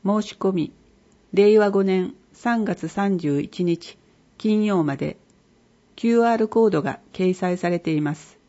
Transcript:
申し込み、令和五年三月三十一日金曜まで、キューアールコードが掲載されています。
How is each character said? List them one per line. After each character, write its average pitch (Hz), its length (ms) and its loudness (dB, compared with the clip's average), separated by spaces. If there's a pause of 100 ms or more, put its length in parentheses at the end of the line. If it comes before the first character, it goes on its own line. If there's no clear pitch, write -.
申 208 160 0
し 208 180 -12
込 190 120 0
み、 175 200 -4 (640)
令 208 240 6
和 208 140 4
五 196 120 2
年 190 300 0 (180)
三 233 320 -4
月 175 240 -6
三 196 300 -2
十 147 240 -2
一 - 220 -6
日 170 340 -4 (400)
金 214 260 0
曜 196 200 0
ま 143 120 -2
で、 151 220 -8 (800)
キ 233 140 -2
ュ 233 120 4
ー 233 100 2
ア - 20 2
ー 226 40 0
ル 220 100 0
コ 226 200 2
ー - 20 4
ド 170 120 0
が 139 180 -6 (120)
掲 185 220 0
載 180 240 -4
さ 175 120 -2
れ 175 100 -2
て 160 120 -4
い 151 100 0
ま 147 120 -4
す。 - 240 -16 (120)